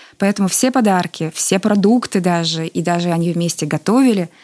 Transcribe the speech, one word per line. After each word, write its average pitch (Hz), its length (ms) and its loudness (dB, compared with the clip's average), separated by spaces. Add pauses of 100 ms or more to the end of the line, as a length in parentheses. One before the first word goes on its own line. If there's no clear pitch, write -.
(180)
Поэтому 196 300 0
все 254 220 0
подарки, 180 640 0
все - 240 0
продукты 208 640 2
даже, 165 460 -2
и 170 160 -6
даже 175 280 0
они 170 220 0
вместе 165 340 -4
готовили, 196 640 2 (160)